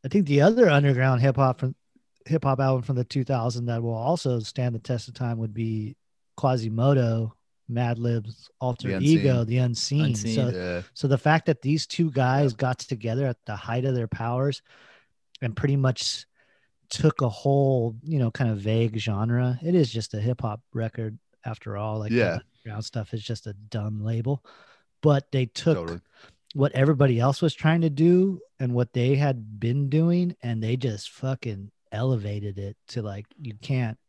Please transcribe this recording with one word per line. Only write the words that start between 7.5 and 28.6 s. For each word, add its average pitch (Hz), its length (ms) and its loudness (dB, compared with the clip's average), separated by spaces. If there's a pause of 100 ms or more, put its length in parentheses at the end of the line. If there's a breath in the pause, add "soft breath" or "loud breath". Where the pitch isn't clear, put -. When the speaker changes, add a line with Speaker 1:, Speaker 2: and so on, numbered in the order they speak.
Speaker 1:
Madlib's 117 800 -4 (120)
alter 123 360 -4
Speaker 2:
The 95 80 0
Speaker 1:
ego, 139 360 4
Speaker 2:
Unseen. 113 60 0
Speaker 1:
The 120 100 0
Unseen. 127 480 0
Speaker 3:
Unseen. 113 300 -2
Speaker 1:
So, 107 220 2
Speaker 2:
Yeah. 90 240 -4 (120)
Speaker 1:
so - 160 -4
the 135 80 4
fact 151 300 2
that 156 140 -2
these 147 260 -2
two 165 240 0
guys 131 420 2
Speaker 2:
Yeah. 107 40 -12
Speaker 1:
got 127 220 -2
together 117 480 -4
at 120 180 -6
the 107 120 -8
height 123 260 -4
of 135 120 0
their 117 120 -2
powers 127 540 -4 (800 soft breath)
and 120 140 -4
pretty 143 200 0
much - 500 -2 (640)
took - 320 2
a 123 80 2
whole, 131 720 2
you 151 160 -2
know, 117 120 2
kind 117 200 0
of 104 80 -2
vague 110 380 0
genre. 117 680 -2
It 175 120 0
is 135 160 4
just 110 220 -8
a 104 80 -4
hip 120 200 -2
hop 113 200 -6 (120)
record 113 440 -6 (260)
after 107 340 -10
all. 107 220 -6
Like, 107 120 -6
the 120 60 2
Speaker 2:
Yeah. 92 220 2 (260)
Speaker 1:
underground 110 200 -10
stuff - 280 -8
is 110 100 -8
just 110 240 -10
a 104 60 -10
dumb 107 500 -8
label, 113 400 -2 (580 soft breath)
but 143 300 4
they 131 160 0
took 156 300 0
Speaker 2:
Totally. 85 240 -6 (520 soft breath)
Speaker 1:
what 139 200 2
everybody 135 460 4
else 135 220 2
was 165 120 2
trying 165 280 2
to 165 80 2
do 175 500 4 (200)
and 123 140 -2